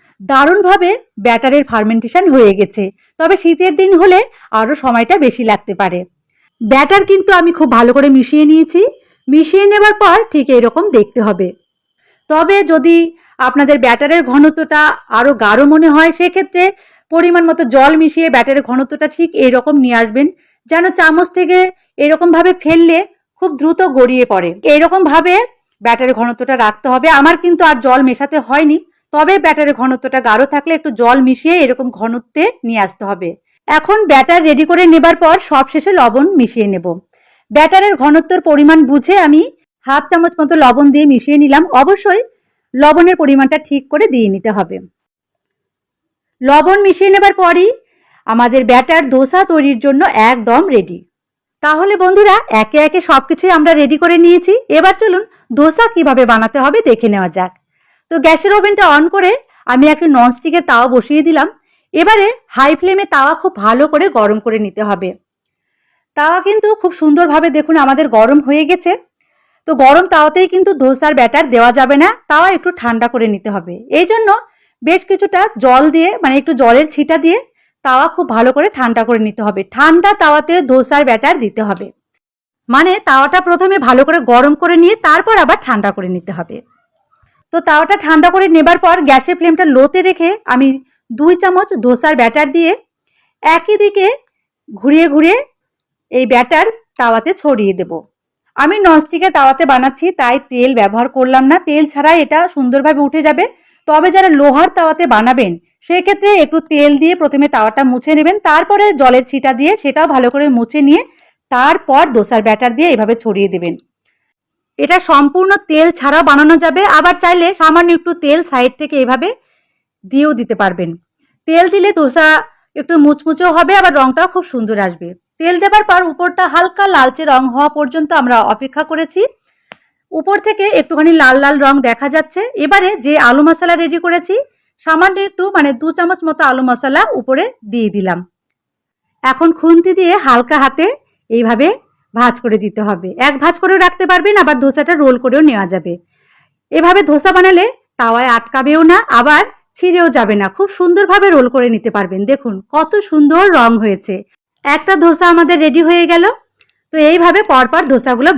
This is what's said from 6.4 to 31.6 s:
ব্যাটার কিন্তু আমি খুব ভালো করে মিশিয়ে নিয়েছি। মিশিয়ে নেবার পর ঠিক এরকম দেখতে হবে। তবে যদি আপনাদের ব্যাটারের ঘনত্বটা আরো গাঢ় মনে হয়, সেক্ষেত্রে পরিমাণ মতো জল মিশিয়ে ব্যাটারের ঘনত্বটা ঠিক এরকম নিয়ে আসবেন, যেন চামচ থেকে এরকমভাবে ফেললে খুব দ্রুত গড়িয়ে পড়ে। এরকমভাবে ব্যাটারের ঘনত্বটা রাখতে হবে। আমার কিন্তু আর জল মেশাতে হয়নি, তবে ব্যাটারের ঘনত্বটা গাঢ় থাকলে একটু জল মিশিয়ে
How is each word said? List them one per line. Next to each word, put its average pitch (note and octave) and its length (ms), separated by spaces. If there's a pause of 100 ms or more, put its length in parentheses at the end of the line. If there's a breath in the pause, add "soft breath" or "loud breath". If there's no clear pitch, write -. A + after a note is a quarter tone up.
ব্যাটার C#4 500
কিন্তু F#4+ 280
আমি E4+ 180
খুব B3+ 200
ভালো A#3+ 200
করে C#4 100 (100)
মিশিয়ে D4+ 340
নিয়েছি। D#4+ 300 (460)
মিশিয়ে D#4 440
নেবার G#4 320
পর F#4 140 (140)
ঠিক C#4+ 140 (120)
এরকম A#3+ 260 (140)
দেখতে G#3+ 300
হবে। F#3+ 200 (840)
তবে E4 280 (140)
যদি E4 260 (500 soft breath)
আপনাদের C#4+ 380
ব্যাটারের D4 360 (100)
ঘনত্বটা D4+ 500 (360)
আরো B3+ 140 (120)
গাঢ় A3 200 (100)
মনে D#4 220
হয়, D#4+ 240
সেক্ষেত্রে F4+ 440 (480 soft breath)
পরিমাণ E4+ 380
মতো E4 140 (100)
জল C#4 180 (100)
মিশিয়ে D#4+ 340
ব্যাটারের C4+ 340
ঘনত্বটা C4+ 460
ঠিক E4 140 (160)
এরকম B3+ 380
নিয়ে A#3+ 180
আসবেন, A#3 260 (420)
যেন E4 140 (140)
চামচ E4 300 (100)
থেকে F4+ 200 (480)
এরকমভাবে E4 460 (120)
ফেললে E4 340 (440)
খুব F4+ 80 (100)
দ্রুত D#4 200 (180)
গড়িয়ে B3 340
পড়ে। F3 180 (240)
এরকমভাবে E4 600 (460)
ব্যাটারের A#3 380
ঘনত্বটা B3 440
রাখতে G#3+ 300
হবে। B3+ 140 (120)
আমার E4 240
কিন্তু F4 260
আর D4 160
জল B3+ 220
মেশাতে C#4 300 (100)
হয়নি, D4 300 (360)
তবে D#4 200 (100)
ব্যাটারের D4+ 380
ঘনত্বটা C4 460
গাঢ় A3+ 160 (100)
থাকলে D4 240
একটু D#4 120 (100)
জল A#3+ 180 (100)
মিশিয়ে D4+ 360